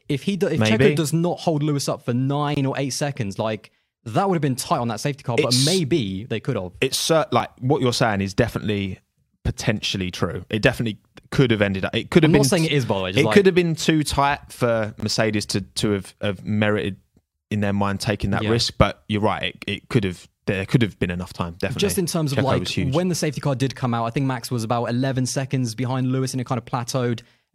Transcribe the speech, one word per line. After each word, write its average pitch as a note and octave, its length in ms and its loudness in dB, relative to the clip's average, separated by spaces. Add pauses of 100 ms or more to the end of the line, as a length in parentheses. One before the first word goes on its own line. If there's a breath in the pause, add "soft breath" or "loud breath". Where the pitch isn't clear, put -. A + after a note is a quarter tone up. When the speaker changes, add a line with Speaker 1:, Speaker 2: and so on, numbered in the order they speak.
Speaker 1:
if C#3+ 160 -4
he G3 140 -2
do, F3+ 100 0
if D#3 120 0
Speaker 2:
Maybe. A2 260 4
Speaker 1:
Checo D3 100 6
does D3+ 180 0
not E3+ 280 0
hold D3+ 200 0
Lewis D3 280 -2
up A#2+ 160 -4
for B2 80 -2
nine C#3+ 520 0
or C3+ 120 0
eight C3+ 140 -2
seconds, A#2+ 480 -4
like, A2 320 -4 (340)
that C#3+ 240 0
would F3+ 60 2
have D#3 60 0
been C#3 140 0
tight D#3+ 240 -2
on A#2+ 100 -2
that G#2+ 100 -4
safety C#3+ 240 -6
car, A#2 140 -2
but - 160 2
Speaker 2:
It's C3 120 4
Speaker 1:
maybe C3+ 600 0
they A2+ 140 -4
could B2+ 160 -2
have. F#2 160 -4 (100)
Speaker 2:
It's C3+ 160 0
cer-, D#3+ 340 2
like, A#2 180 2 (100)
what B2+ 220 2
you're B2 120 2
saying G#2+ 280 2
is F#2+ 120 -2
definitely G2+ 680 -2 (440)
potentially G2+ 680 -2
true. F#2 380 -6
It G#2+ 120 -2
definitely A#2 380 0 (300)
could B2+ 220 4
have G#2 100 2
ended F#2+ 240 0
up, - 100 -4
it A2+ 140 -2
could E3+ 140 6
have D3+ 60 6
Speaker 1:
I'm E3 40 6
Speaker 2:
been C#3+ 80 6
Speaker 1:
not C#3 60 4
saying D#3+ 180 2
it C#3 60 -2
is, C#3 140 2
by G#2+ 120 0
the F#2+ 60 -2
way, F#2 80 -2
just G#2 100 2
Speaker 2:
it - 40 4
Speaker 1:
like A2 100 2
Speaker 2:
could G3+ 100 8
have F#3 100 6
been E3+ 200 2
too D#3 280 2
tight C#3 360 2 (120)
for A2+ 500 0
Mercedes G#2+ 460 0
to, G#2 140 -2
to G#2 300 -2
have, F#2+ 300 -4
have G2+ 240 -4
merited G#2 520 0 (540)
in G#2+ 80 0
their G2+ 140 0
mind G2+ 260 0
taking G#2 320 -2
that G2 120 0
Speaker 1:
Yeah. G#2+ 80 -2
Speaker 2:
risk, A#2+ 260 0
but - 300 0
you're G#2 140 -2
right, F#2+ 340 -2
it, - 120 -18
it - 220 -8
could A#2 160 2
have, F2+ 220 -6 (180)
there F#2+ 200 -2
could B2 160 2
have G2+ 180 0
been F2+ 120 0
enough F2 220 -6
time, E2+ 260 -6
definitely. - 220 -4
Speaker 1:
Just G3+ 160 0
in F3+ 80 0
terms D#3 260 -2
of, C3+ 80 -2
Speaker 2:
Checo - 40 2
Speaker 1:
like, - 180 2
Speaker 2:
was - 100 -6
huge. C#3 220 0
Speaker 1:
when F3+ 160 2
the E3 60 0
safety D#3 260 -2
car C#3+ 140 0
did B2 200 -2
come B2 180 -2
out, A#2 120 -2
I A#2 40 -2
think C3+ 160 -2
Max B2+ 260 -4
was A#2+ 120 -2
about A#2+ 260 0
eleven B2+ 360 0
seconds C3 500 -2
behind B2+ 360 -2
Lewis, C3 220 -2
and C3 80 -4
it A#2+ 40 -4
kind B2+ 140 -2
of - 60 -12
plateaued. A#2+ 560 -2 (340 soft breath)